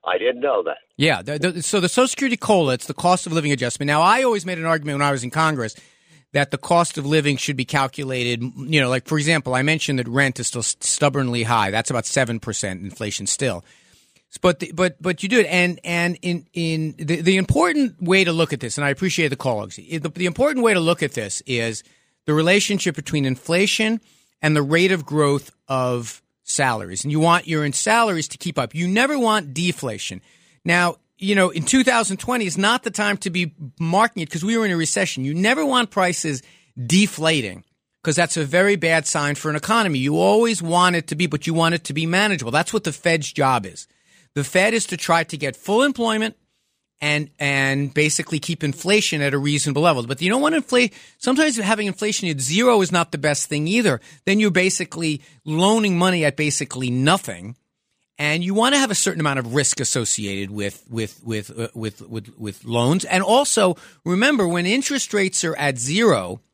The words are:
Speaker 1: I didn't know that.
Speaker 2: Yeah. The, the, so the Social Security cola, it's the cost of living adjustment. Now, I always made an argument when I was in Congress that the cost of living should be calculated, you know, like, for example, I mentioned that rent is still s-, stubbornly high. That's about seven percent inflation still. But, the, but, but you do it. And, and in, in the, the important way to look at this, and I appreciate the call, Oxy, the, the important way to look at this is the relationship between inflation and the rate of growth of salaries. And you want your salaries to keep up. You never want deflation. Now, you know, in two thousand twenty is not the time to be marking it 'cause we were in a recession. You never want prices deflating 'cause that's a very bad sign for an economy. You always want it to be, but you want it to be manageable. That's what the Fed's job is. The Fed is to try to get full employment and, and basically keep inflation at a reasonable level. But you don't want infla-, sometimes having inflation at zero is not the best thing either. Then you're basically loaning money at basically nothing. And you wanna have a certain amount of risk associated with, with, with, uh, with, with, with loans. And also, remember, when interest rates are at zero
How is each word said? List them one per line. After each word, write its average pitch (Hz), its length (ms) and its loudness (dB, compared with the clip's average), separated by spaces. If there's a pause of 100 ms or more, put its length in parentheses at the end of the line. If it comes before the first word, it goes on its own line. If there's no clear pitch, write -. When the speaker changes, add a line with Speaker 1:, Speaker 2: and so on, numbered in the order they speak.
Speaker 1:
I 92 140 -2
didn't 120 240 -2
know 120 220 0
that. 78 140 -6 (200)
Speaker 2:
Yeah. 135 240 2
The, 139 160 -8
the, 170 240 -4
so 208 180 0
the 175 80 2
Social 254 200 2
Security 247 280 -2
cola, 165 380 2
it's - 140 -6
the - 80 -8
cost 180 320 2
of 170 40 -6
living 151 200 0
adjustment. 123 360 -2
Now, 151 140 2
I 220 220 4
always 214 200 0
made 180 140 -6
an 160 80 -6
argument 151 320 0
when 143 100 2
I 143 40 2
was 127 120 -2
in 127 60 -6
Congress 151 460 0 (580)
that 143 160 2
the 143 80 -4
cost 170 400 2
of 139 80 -6
living 147 320 2
should 143 180 -4
be 127 80 -4
calculated, 131 800 -2
you 139 400 -2
know, 123 80 2
like, 127 160 0
for 156 140 -2
example, 143 340 0
I 127 80 2
mentioned 143 380 0
that 120 80 -4
rent 131 320 0
is 117 80 -4
still 120 140 -6
s-, - 180 -4
stubbornly 131 640 0
high. 110 260 2
That's 110 220 -2
about 120 160 -2
seven 117 320 0
percent 95 420 -6
inflation 101 460 -8
still. 107 360 -4 (800)
But, 180 160 4
the, - 140 -12
but, 180 280 -2
but 175 220 -4
you 196 80 -6
do 233 120 4
it. 180 40 4
And, 180 380 0
and 170 400 -2
in, 175 300 -4
in 160 440 -4
the, 160 240 -2
the 190 160 4
important 285 640 0
way 190 220 4
to 170 80 2
look 165 200 0
at 135 100 -6
this, 120 180 -6
and 147 40 0
I 143 60 2
appreciate 165 380 0
the 135 80 0
call, 120 240 -2
Oxy, 101 400 -10
the, 156 100 -6
the 175 160 -4
important 254 400 0
way 220 80 6
to 185 60 4
look 165 240 2
at 143 100 -4
this 107 320 -6
is 117 380 -2 (420)
the 151 80 0
relationship 180 640 2
between 147 300 -2
inflation 202 760 0 (400)
and 151 140 2
the 147 80 2
rate 170 280 4
of 160 140 -2
growth 143 460 0 (160)
of 127 560 -4 (180)
salaries. 104 640 -2
And 147 80 -4
you 151 80 0
want 170 260 4
your 151 280 -2
salaries 214 560 0
to - 100 -16
keep - 180 -6
up. 123 160 -4
You 170 140 -4
never 262 320 0
want 214 340 0
deflation. 127 680 -4 (460)
Now, 175 300 2 (220)
you 196 180 0
know, 185 140 4
in 160 140 -4
two 262 200 2
thousand 220 340 2
twenty 240 280 -4
is 160 120 -4
not 214 260 2
the 220 80 -6
time 202 260 -2
to 202 120 -6
be 175 240 -2 (260)
marking 180 440 0
it 143 60 -10
'cause 160 140 -6
we 226 140 0
were 220 80 2
in 196 60 0
a 170 60 0
recession. 160 480 -2
You 143 80 -4
never 233 320 2
want 254 260 0
prices 175 500 -2 (440)
deflating 151 800 2 (400)
'cause 156 120 0
that's 170 220 0
a 151 80 -2
very 185 300 2
bad 165 320 0
sign 147 280 -2
for 156 140 -6
an 151 60 -2
economy. 190 440 0
You 143 180 0
always 208 440 4
want 175 340 4
it 165 120 -2
to 160 80 -4
be, 170 120 0
but 147 200 -4
you 165 60 -2
want 165 220 2
it 165 100 -6
to 147 80 -8
be 160 120 -2
manageable. 175 460 0
That's 151 220 0
what 220 100 0
the 156 100 -4
Fed's 165 380 -2
job 127 340 0
is. - 220 -16 (460)
The 143 100 -4
Fed 196 300 2
is 220 140 0
to 180 100 -6
try 135 260 2
to 151 140 -8
get 135 180 -6
full 220 280 0
employment 220 520 -2 (640)
and, 147 380 -2
and 139 560 0
basically 151 460 0
keep - 240 -6
inflation 165 580 0
at 143 120 0
a 143 40 0
reasonable 147 460 0
level. 131 240 2
But 131 140 -6
you 180 80 0
don't 247 120 0
want 311 140 2
infla-, 247 360 2 (280)
sometimes 269 380 2
having 208 280 0
inflation 202 440 -4
at 143 120 -4
zero 202 400 4
is 175 100 0
not 170 200 0
the 156 60 -6
best 147 300 -2
thing 151 200 -2
either. 190 340 2 (240)
Then 196 140 2
you're 214 100 4
basically 170 720 0 (240)
loaning 190 520 2
money 175 280 2
at 143 100 0
basically 135 540 -4
nothing. 123 640 0 (600)
And 151 260 -2
you 190 100 -2
wanna 254 260 2
have 262 100 2
a 196 60 -2
certain 165 240 -2
amount 139 200 0
of 117 140 -6
risk - 260 0
associated 101 680 -4
with, 101 400 -6
with, 113 340 -8
with, 110 280 -6
uh, 113 240 -8
with, 110 260 -8
with, 113 380 -14
with 104 240 -10
loans. 120 420 2
And 185 160 0
also, 208 540 2 (280)
remember, 202 440 2
when 175 180 0
interest 262 480 -2
rates 190 300 0
are 160 140 -2
at 143 200 0
zero 123 640 0 (120)